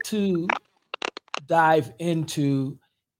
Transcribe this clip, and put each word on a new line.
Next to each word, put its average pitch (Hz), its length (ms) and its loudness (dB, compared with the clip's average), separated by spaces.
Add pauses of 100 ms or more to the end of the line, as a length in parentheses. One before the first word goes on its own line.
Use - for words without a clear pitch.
to 190 420 0 (1000)
dive 160 520 4
into 143 800 -2 (420)